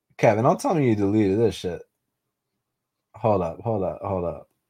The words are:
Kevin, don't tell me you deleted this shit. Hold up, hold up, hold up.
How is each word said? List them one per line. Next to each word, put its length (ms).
Kevin, 280
don't 160
tell 140
me 140
you 80
deleted 420
this 160
shit. 280
Hold 280
up, 180
hold 240
up, 180
hold 220
up. 240